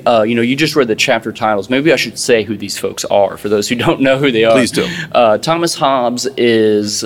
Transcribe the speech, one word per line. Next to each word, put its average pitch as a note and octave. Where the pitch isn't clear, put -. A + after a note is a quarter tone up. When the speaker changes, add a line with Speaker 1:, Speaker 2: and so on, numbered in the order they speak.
Speaker 1:
uh, A2+
you A#2
know, A#2
you B2
just D3+
read C3
the G#2+
chapter A2+
titles. G#2
Maybe C#3
I -
should A#2+
say A#2
who G2+
these G2+
folks G2
are G2
for -
those G#2
who B2
don't A#2
know C3+
who C#3+
they A2+
are. A2+
Speaker 2:
Please A#2
do. -
Speaker 1:
Uh, A2
Thomas E3
Hobbes B2
is, G#2+